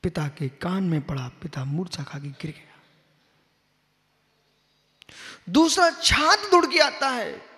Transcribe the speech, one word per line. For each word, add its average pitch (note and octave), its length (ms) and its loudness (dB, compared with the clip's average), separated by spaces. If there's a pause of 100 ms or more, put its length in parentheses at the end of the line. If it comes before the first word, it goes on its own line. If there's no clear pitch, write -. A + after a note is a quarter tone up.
पिता D#3+ 240 -4
के C#3 220 -6
कान F#3 340 -6
में D#3 240 -2
पड़ा, C3+ 200 -8
पिता C#3+ 360 -10
मूर्छा D3+ 400 -6
खा C#3+ 160 -12
के C#3+ 80 -12
गिर D3 240 -12
गया। - 300 -20 (2750)
दूसरा E4 420 4
छात्र G4 580 2
दौड़ F4 160 8
के D4+ 140 0
आता C#4 300 2
है A#3+ 360 -6 (120)